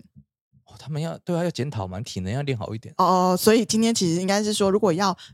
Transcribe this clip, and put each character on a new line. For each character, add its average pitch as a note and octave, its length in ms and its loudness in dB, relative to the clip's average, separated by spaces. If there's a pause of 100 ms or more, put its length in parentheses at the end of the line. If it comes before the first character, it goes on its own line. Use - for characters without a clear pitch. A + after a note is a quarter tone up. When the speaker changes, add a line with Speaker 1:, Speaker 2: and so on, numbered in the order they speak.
(680)
Speaker 1:
哦， - 120 -20
他 - 120 -16
们 D3 100 -6
要， E3 240 -6
对 F3+ 100 -4
啊， E3 80 0
要 F3 80 0
检 D3 200 -6
讨 G2 160 -4
嘛， F#2 160 -8
体 - 180 -10
能 F#2 100 -4
要 B2+ 120 -4
练 C3+ 160 -4
好 - 160 -8
一 A2+ 40 -8
点。 - 200 -16
Speaker 2:
哦， F#3 340 4
哦， F3+ 60 2
所 G#3+ 160 6
以 A3+ 100 4
今 A3 160 0
天 A3+ 140 2
其 F3 200 0
实 F3 60 0
应 F#3+ 60 -2
该 G3+ 180 0
是 G#3 80 0
说， G3+ 180 2
如 G3 80 2
果 G#3 140 2
要 F3+ 240 0 (180)